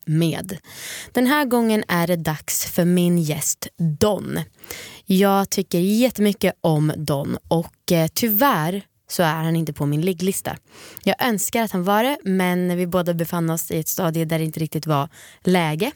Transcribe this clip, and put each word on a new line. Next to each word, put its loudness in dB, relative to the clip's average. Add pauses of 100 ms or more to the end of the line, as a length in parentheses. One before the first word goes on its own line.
med. 0 (540)
Den 2
här 2
gången 2
är 2
det 2
dags -2
för 2
min 4
gäst -2 (320)
Don. 0 (640)
Jag 4
tycker -2
jättemycket 2
om 2
Don -4 (120)
och, -2
eh, 2
tyvärr 0 (260)
så -2
är 4 (180)
han 0
inte -2
på -4
min 0
ligglista. -2 (460)
Jag 0
önskar -2
att -4
han -2
var 2
det, 0
men 0
vi -2
båda 0
befann -2
oss -4
i -2
ett -6
stadie -2
där -2
det -2
inte -6
riktigt -4
var 0 (360)
läge. 0